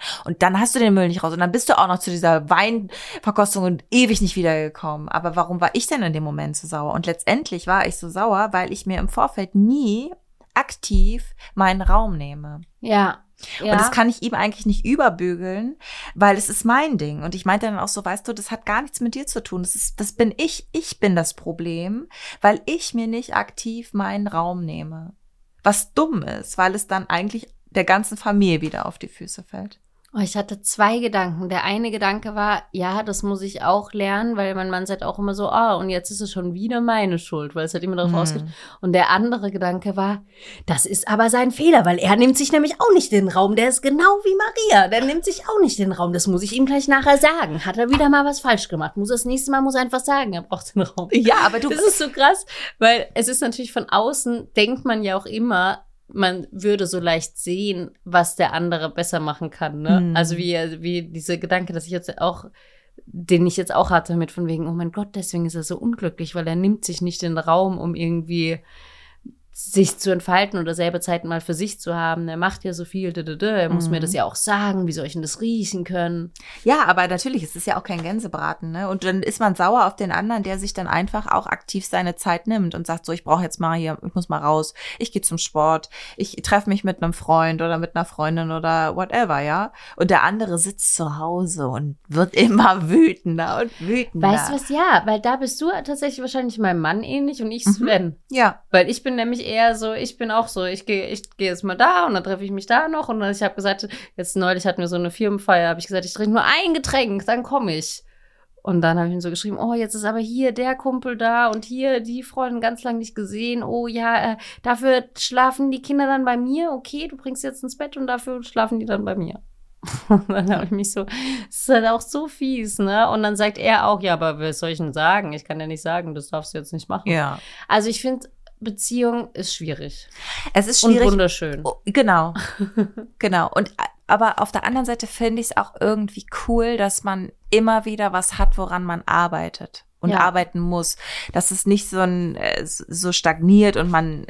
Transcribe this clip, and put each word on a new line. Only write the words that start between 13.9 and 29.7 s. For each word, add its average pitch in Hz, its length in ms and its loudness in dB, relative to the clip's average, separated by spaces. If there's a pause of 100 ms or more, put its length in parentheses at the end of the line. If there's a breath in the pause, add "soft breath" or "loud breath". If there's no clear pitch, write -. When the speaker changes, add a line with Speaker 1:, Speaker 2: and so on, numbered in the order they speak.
Speaker 1:
kann 233 180 4
ich 233 120 -2
ihm 233 120 -4
eigentlich 208 320 -2
nicht 208 200 2
überbügeln, 190 920 0 (360 loud breath)
weil 196 240 6
es 202 120 -4
ist - 160 -2
mein 262 320 2
Ding. 151 260 -6
Und 156 120 -8
ich 185 100 -8
meinte 208 200 2
dann 208 140 -4
auch 196 80 -4
so, 202 160 -6
„Weißt 202 240 -6
du, 233 60 -4
das 214 180 -12
hat 226 140 -10
gar 214 160 0
nichts 285 200 -8
mit 233 140 -4
dir 277 120 -10
zu - 160 -6
tun. 185 200 -6
Das - 120 -4
ist, - 240 -6
das 208 140 -6
bin 226 240 2
ich. - 340 -4
Ich - 280 -6
bin 196 160 4
das 165 180 0
Problem, 170 720 -8 (340 loud breath)
weil 208 240 4
ich - 280 -4
mir 226 140 -2
nicht 233 280 -4
aktiv 226 580 -6
meinen 202 340 -4
Raum 180 360 -4
nehme.“ 160 500 -10 (500)
Was 202 300 2
dumm 302 300 2
ist, - 340 -10
weil 185 180 2
es 208 120 -6
dann 190 200 -4
eigentlich 202 460 -4 (120)
der - 180 0
ganzen 196 340 2
Familie 196 440 4
wieder - 240 -4
auf - 120 -10
die - 120 -16
Füße - 340 -16
fällt. 196 360 -16 (380)